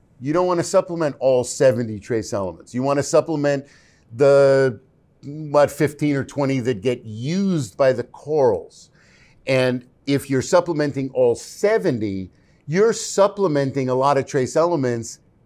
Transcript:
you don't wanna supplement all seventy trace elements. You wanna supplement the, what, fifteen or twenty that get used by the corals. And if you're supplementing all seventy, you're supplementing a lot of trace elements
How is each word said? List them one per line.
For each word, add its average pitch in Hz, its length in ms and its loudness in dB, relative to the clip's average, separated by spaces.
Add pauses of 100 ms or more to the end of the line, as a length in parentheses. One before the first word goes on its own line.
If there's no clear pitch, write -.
(200)
you 135 120 -6
don't 180 140 2
wanna 175 180 0
supplement 170 540 -2
all 127 260 2
seventy 120 540 0
trace 107 340 -6
elements. 92 420 -8
You 127 80 -2
wanna 139 200 0
supplement 143 600 0 (500)
the, 135 640 4 (460)
what, 147 460 0
fifteen 151 460 -2
or 135 80 -4
twenty 135 360 -2
that 113 220 -4
get 123 220 -2
used 143 720 -4
by 135 160 4
the 120 120 -4
corals. 127 840 -2 (560)
And 127 400 0 (200)
if 139 240 -2
you're 131 120 0
supplementing 147 680 0
all 123 240 2
seventy, 113 960 -2 (360)
you're 196 260 2
supplementing 147 960 0
a 127 60 -2
lot 135 240 2
of 131 80 -4
trace 131 300 -4
elements 131 600 -2 (280)